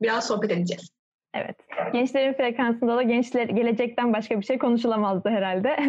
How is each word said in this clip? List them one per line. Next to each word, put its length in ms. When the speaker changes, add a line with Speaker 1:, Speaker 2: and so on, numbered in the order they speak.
Speaker 1:
biraz 260
sohbet 240
edeceğiz. 460
Speaker 2:
Evet. 220
Gençlerin 400
frekansında 640
da 60
gençler, 460
gelecekten 640
başka 260
bir 60
şey 120
konuşulamazdı 720
herhalde. 480